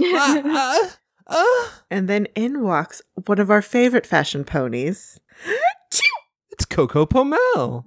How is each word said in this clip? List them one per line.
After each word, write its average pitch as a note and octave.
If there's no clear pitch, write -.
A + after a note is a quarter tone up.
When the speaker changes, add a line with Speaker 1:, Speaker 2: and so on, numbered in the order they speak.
Speaker 1:
Ah, D4+
Speaker 2:
<laughs> -
Speaker 1:
ah. D4+
Uh? A4+
Speaker 3:
And F#3+
then G#3
in B3
walks -
one G3+
of G3+
our G#3
favorite B3
fashion C#3+
ponies. C3
<gasps> D#5+
Speaker 1:
It's -
Coco D3+
Pommel. C#4